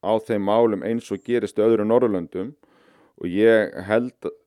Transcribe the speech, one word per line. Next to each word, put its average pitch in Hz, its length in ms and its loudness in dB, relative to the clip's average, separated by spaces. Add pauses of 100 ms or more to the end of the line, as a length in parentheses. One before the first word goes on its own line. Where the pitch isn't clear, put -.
á 101 160 0
þeim 107 260 -4
málum 107 400 2
eins 117 280 -6
og 95 120 -10
gerist 117 320 -2
í 107 60 2
öðrum 110 260 2
Norðurlöndum 107 640 -2 (680)
og 90 80 -6
ég 110 420 2 (160)
held 113 460 -4 (140)